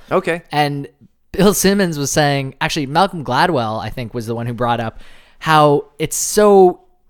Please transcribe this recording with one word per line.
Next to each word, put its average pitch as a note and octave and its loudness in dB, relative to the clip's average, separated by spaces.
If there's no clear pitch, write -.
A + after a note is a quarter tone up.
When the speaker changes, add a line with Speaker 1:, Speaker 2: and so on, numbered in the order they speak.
Speaker 1:
Okay. E3+ -2
Speaker 2:
And C#3+ -4
Bill G3 4
Simmons F#3 0
was C#3 -4
saying, C#3 -2
actually, D3+ -4
Malcolm E3+ -2
Gladwell, B2 -2
I A2 -8
think, A#2 -10
was A#2 -8
the A#2 -6
one A#2 -8
who A#2+ -6
brought A#2 -2
up A2+ -8
how D3+ 2
it's D#3 -6
so G3 4